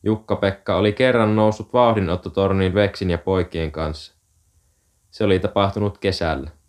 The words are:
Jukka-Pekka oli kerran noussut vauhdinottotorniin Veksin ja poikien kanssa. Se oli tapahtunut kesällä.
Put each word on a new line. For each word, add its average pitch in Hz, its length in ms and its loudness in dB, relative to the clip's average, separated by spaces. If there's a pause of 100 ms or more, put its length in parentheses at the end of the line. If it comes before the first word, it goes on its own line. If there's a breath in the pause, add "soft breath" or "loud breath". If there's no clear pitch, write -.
Jukka-Pekka 101 720 -2
oli 104 180 0
kerran 117 420 2
noussut 107 380 0
vauhdinottotorniin 95 1000 2
Veksin 98 360 0
ja 85 80 0
poikien 85 540 -2
kanssa. 78 440 -8 (960)
Se - 120 -4
oli 95 160 4
tapahtunut 101 580 0
kesällä. 80 540 -4 (160)